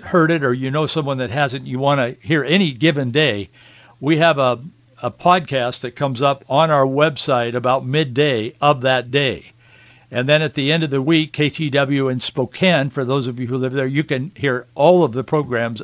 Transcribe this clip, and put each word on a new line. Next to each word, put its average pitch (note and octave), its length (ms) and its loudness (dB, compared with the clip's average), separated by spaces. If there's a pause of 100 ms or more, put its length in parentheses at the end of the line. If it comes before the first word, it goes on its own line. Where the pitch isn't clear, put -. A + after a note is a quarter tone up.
heard E3 280 2
it D#3+ 120 0
or B2+ 80 2
you C3 200 -2
know D3+ 160 -2
someone C#3 320 -4
that B2 100 -4
hasn't, C#3 380 -4
you B2+ 100 -6
want C#3 220 2
to B2 280 -4
hear D3 160 0
any D#3+ 280 2
given C#3 400 0
day, A#2 380 0 (500)
we E3 180 0
have D#3+ 220 4
a, B2 200 2 (440)
a - 80 -4
podcast C3+ 680 0
that B2 140 -8
comes C3+ 280 -2
up C#3 260 0
on D#3 220 2
our C#3 140 4
website C3+ 680 0
about B2+ 320 0
midday C3 760 0
of C#3+ 220 2
that B2+ 300 0
day. C3+ 340 -2 (640)
And B2 180 -2
then D3+ 140 4
at D3+ 140 -4
the C#3+ 160 0
end D#3+ 120 0
of D3+ 60 -2
the C#3 140 0
week, D#3 300 0
K D3 180 0
T D#3 180 -4
W C#3 400 0
in B2+ 100 -2
Spokane, C#3+ 720 0
for C3+ 160 -4
those C3 220 -2
of B2 120 -6
you B2 60 -4
who B2+ 120 -4
live B2+ 160 -2
there, C3+ 120 -2
you C#3 180 -2
can C#3+ 320 -6
hear B2+ 380 -2
all E3+ 300 6
of A#2+ 100 0
the B2+ 100 -4
programs A#2 600 -2